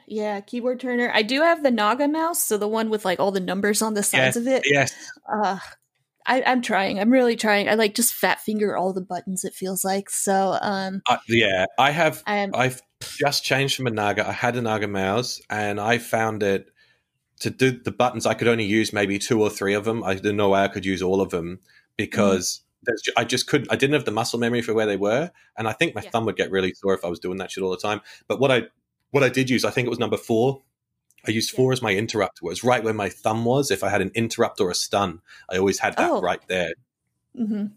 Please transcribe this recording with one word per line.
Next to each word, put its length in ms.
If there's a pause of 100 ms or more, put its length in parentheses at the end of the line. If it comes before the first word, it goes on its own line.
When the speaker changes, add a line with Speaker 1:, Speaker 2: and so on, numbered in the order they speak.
Speaker 1:
yeah, 360
keyboard 400
turner. 320
I 100
do 180
have 220
the 80
Naga 380
mouse, 340
so 140
the 100
one 220
with, 160
like, 160
all 100
the 80
numbers 420
on 140
the 80
sides 320
Speaker 2:
Yes, 0
Speaker 1:
of 120
it. 220
Speaker 2:
yes. 240 (400)
Speaker 1:
Uh, 260 (640)
I, 200
I'm 160
trying. 380
I'm 120
really 260
trying. 320
I, 60
like, 200
just 180
fat 280
finger 360
all 160
the 80
buttons, 440
it 80
feels 320
like. 240
So, 520
um, 460
Speaker 2:
Uh, 100 (120)
yeah, 360 (140)
I 120
have, 340
Speaker 1:
I 120
am 160
Speaker 2:
I've 280 (200)
just 440
changed 320
from 100
a 40
Naga. 360
I 60
had 240
a 40
Naga 280
mouse, 600
and 300
I 200
found 440
it 240 (720)
to 80
do 220
the 200
buttons, 340
I 100
could 120
only 160
use 300
maybe 260
two 220
or 80
three 240
of 100
them. 180
I 120
didn't 240
know 120
why 140
I 60
could 160
use 160
all 180
of 120
them 260
Speaker 1:
Mm-hmm. 0 (400)
Speaker 2:
because 640 (220)
there's 180
ju-, 160
I 80
just 220
couldn't, 220
I 60
didn't 200
have 100
the 60
muscle 280
memory 220
for 120
where 120
they 100
were, 340 (280)
and 100
I 60
think 200
my 100
Speaker 1:
Yeah. 80
Speaker 2:
thumb 140
would 120
get 140
really 220
sore 200
if 100
I 60
was 100
doing 200
that 120
shit 120
all 80
the 60
time. 220 (300)
But 100
what 120
I, 160 (440)
what 120
I 60
did 200
use, 160
I 60
think 160
it 20
was 100
number 160
four. 460 (640)
I 40
used 220
Speaker 1:
Yeah. 40
Speaker 2:
four 160
as 80
my 120
interrupt, 480
was 220
right 200
where 100
my 160
thumb 360
was. 260
If 120
I 60
had 120
an 140
interrupt 460
or 100
a 40
stun, 440 (300)
I 80
always 220
had 180
that 140
Speaker 1:
Oh. 100
Speaker 2:
right 260
there. 260 (640)
Speaker 1:
Mm-hmm. 280 (120)